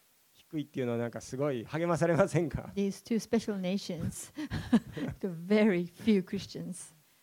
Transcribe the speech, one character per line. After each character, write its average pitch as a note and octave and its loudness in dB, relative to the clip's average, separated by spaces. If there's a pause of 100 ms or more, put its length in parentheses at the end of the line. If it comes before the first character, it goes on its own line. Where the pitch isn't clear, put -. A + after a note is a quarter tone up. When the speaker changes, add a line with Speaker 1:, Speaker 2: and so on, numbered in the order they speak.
(320)
Speaker 1:
低 - -8
い - -4
っ - -8
て - -6
い - 0
う B2 0
の A#2+ 0
は A#2 0
な A#2 -2
ん - -6
か A2+ -8
す - -10
ご C#3+ 0
い A2+ -2
励 E3 -2
ま E3+ 4
さ D#3+ 4
れ E3+ 4
ま A3+ 6
せ - 2
ん E3 0
か？ - -6
Speaker 2:
These G3 -2
two A3 0
special G#3+ -2
nations, F#3 -4 (420)
<laughs> - -2
the G3+ -4
very F3+ 4
few G3+ 2
Christians. - -8 (300)